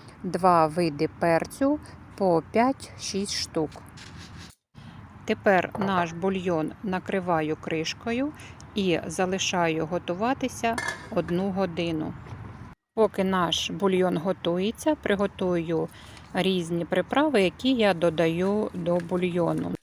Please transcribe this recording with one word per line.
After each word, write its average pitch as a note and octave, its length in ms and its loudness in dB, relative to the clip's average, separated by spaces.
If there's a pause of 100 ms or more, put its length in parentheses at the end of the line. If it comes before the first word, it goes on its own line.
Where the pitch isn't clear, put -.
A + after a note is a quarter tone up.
(220)
два F3 440 4
види D#3 420 0 (100)
перцю A3 600 2 (380)
по F3 260 4 (100)
п'ять-шість - 840 -2
штук. - 340 -4 (1500)
Тепер G3 540 4
наш F#3 340 0
бульйон F3 600 -2 (100)
накриваю F3+ 720 -2
кришкою A#3 760 -4 (420)
і F#3 320 2
залишаю F3 800 0
готуватися A3+ 920 -2 (340)
одну F3 400 0
годину. E3+ 640 -2 (840)
Поки G3+ 300 2
наш F#3 460 0
бульйон F3+ 460 2
готується, F#3 800 0
приготую F3 960 0 (460)
різні F3 500 0
приправи, G#3+ 580 2
які B3+ 300 2
я G#3+ 220 4
додаю E3+ 800 2
до F3 220 0
бульйону. F3 760 0 (100)